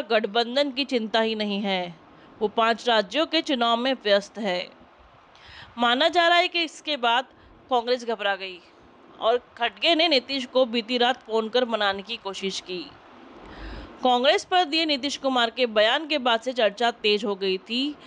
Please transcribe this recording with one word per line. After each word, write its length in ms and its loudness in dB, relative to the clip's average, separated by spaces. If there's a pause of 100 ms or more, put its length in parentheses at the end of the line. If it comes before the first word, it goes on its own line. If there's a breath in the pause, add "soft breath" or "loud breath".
गठबंधन 640 0
की 140 -4
चिंता 360 0
ही 140 0
नहीं 260 -2
है, 340 -4 (440 loud breath)
वो 100 0
पांच 400 0
राज्यों 360 2
के 180 0
चुनाव 340 2
में 160 0 (100)
व्यस्त 360 0
है। 300 -4 (1080 loud breath)
माना 320 2
जा 180 4
रहा 100 6
है 100 4
कि 160 -2
इसके 360 -6
बाद 260 2 (440 soft breath)
कांग्रेस 360 0
घबरा 300 -2
गई 240 -10 (600)
और 180 2 (200)
खड़गे 380 0
ने 120 2
नीतीश 380 0
को 220 2
बीती 300 -4
रात 240 0
फोन 280 -4
कर 180 2
मनाने 340 -2
की 180 -12
कोशिश 420 -6
की। 180 -10 (1200 loud breath)
कांग्रेस 420 4
पर 200 2
दिए 200 0
नीतीश 320 -2
कुमार 320 0
के 180 0
बयान 400 2
के 120 -2
बाद 220 0
से 120 -4
चर्चा 400 0
तेज 320 0
हो 100 -2
गई 240 -2
थी 360 -4 (120)